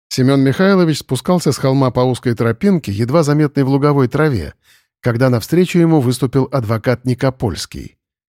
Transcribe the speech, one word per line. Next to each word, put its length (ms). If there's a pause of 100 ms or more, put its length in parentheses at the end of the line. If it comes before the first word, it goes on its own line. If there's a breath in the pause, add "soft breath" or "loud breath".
(100)
Семён 320
Михайлович 580
спускался 520
с 60
холма 340
по 100
узкой 340
тропинке, 560
едва 320
заметной 400
в 60
луговой 380
траве, 460 (480 soft breath)
когда 280
навстречу 500
ему 200
выступил 520
адвокат 540
Никопольский. 920 (320)